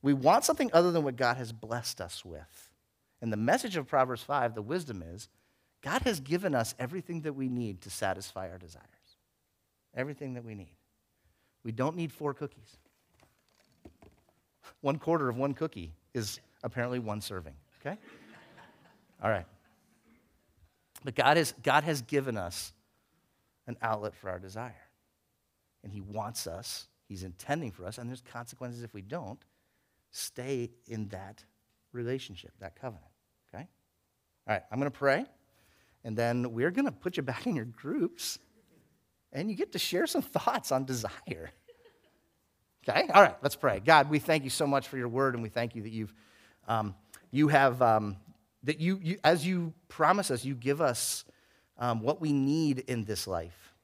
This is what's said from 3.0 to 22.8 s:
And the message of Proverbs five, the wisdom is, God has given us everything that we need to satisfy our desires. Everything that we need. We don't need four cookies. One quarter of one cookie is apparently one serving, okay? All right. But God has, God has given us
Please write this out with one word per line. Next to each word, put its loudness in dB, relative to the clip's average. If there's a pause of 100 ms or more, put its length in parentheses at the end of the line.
And -4
the -2
message 2
of -4
Proverbs 2
five, -2
the -6
wisdom -6
is, -14 (520)
God -2
has 0
given -2
us 0
everything -6
that -6
we -4
need -6
to -16
satisfy -4
our -14
desires. -20 (1080)
Everything -8
that -10
we -12
need. -16 (880)
We -6
don't -2
need -4
four -4
cookies. -12 (2000)
One 0
quarter 0
of -4
one -2
cookie -6 (200)
is -6 (240)
apparently -4
one -6
serving, -10 (260)
okay? -8 (1200)
All 0
right. 0 (1600)
But -6
God 8
has, 2 (100)
God 6
has 0
given 0
us -6 (920)